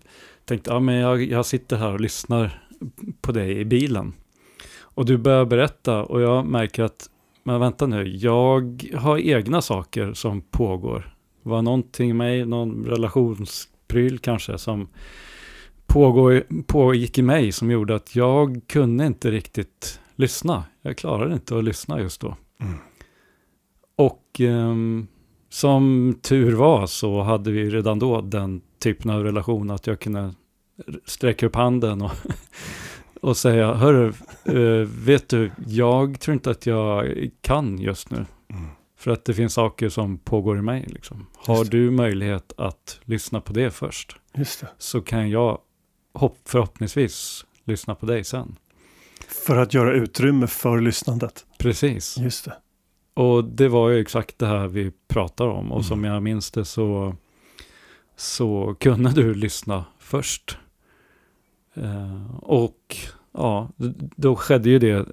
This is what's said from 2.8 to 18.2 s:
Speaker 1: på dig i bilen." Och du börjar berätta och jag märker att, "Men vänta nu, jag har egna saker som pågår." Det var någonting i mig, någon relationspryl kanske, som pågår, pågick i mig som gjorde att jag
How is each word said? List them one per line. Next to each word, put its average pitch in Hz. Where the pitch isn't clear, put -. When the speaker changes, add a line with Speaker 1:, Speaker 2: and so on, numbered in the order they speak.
Speaker 1:
på 127
dig 101
i 104
bilen." 120
Och 135
du 127
börjar 131
berätta 120
och 120
jag 123
märker 117
att, -
"Men 123
vänta 123
nu, 104
jag 123
har 151
egna 143
saker 101
som 101
pågår." -
Det 113
var 113
någonting 123
i 117
mig, 120
någon 113
relationspryl 117
kanske, 110
som 104
pågår, 127
pågick 127
i 127
mig 127
som 113
gjorde 110
att -
jag 127